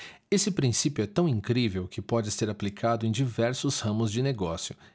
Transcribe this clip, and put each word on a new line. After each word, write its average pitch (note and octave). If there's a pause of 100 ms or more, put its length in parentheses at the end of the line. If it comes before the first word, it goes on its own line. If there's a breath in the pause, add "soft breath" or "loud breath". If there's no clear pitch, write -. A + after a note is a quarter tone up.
(320 loud breath)
Esse G3+
princípio C#3
é G2+
tão F3
incrível G#2+
que -
pode A2+
ser G#2
aplicado A2
em A2+
diversos B2
ramos A2
de A#2
negócio. G2 (200 loud breath)